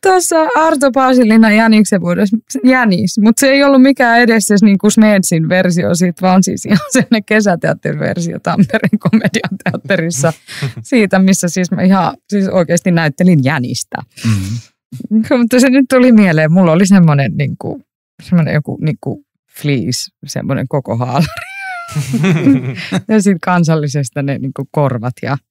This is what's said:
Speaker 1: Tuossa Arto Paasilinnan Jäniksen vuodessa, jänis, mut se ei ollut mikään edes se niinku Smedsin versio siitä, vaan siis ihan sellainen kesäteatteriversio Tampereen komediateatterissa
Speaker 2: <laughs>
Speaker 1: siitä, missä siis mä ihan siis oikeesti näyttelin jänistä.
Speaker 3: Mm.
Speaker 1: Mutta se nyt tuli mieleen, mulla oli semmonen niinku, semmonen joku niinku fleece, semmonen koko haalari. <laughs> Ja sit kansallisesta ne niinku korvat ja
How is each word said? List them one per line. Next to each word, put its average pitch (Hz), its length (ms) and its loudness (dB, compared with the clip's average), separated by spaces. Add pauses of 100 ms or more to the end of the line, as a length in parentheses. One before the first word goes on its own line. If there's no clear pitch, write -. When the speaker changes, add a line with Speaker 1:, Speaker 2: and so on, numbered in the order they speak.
Speaker 1:
Tuossa 370 320 0 (200)
Arto 302 360 2
Paasilinnan 226 640 4
Jäniksen 214 460 4
vuodessa, 185 360 -2 (260)
jänis, 233 560 2
mut 214 180 4
se 269 120 0
ei 277 140 2
ollut 277 180 4
mikään 254 400 4
edes 226 260 2
se 208 140 2
niinku 202 280 4
Smedsin 190 600 2
versio 180 460 0
siitä, 175 260 -2
vaan 185 220 2
siis 190 220 -4
ihan - 140 2 (120)
sellainen 226 340 -2
kesäteatteriversio 175 1120 -4
Tampereen 175 600 -2
komediateatterissa 170 1300 -2 (260)
Speaker 2:
<laughs> 123 240 -8
Speaker 1:
siitä, 208 360 0
missä 190 280 2
siis 180 240 -4
mä 190 100 -4
ihan 185 360 2 (120)
siis 196 180 -2
oikeesti 175 440 -2
näyttelin 165 520 2
jänistä. 131 540 -4 (280)
Speaker 3:
Mm. 104 320 -2 (840)
Speaker 1:
Mutta 240 200 2
se 262 100 4
nyt 262 200 2
tuli 254 220 4
mieleen, 165 400 4
mulla 175 200 4
oli 175 160 2
semmonen 160 500 4
niinku, - 440 -6 (420)
semmonen 170 300 0
joku 143 280 -4
niinku - 440 -8 (360)
fleece, 127 500 -4 (140)
semmonen 131 420 -6
koko 127 300 -6
haalari. 147 520 -4 (400)
<laughs> 165 1160 -2
Ja 220 140 0
sit 196 200 0
kansallisesta 151 800 -2
ne 139 140 -4
niinku 135 340 -8
korvat 123 500 -2
ja 135 160 -6 (140)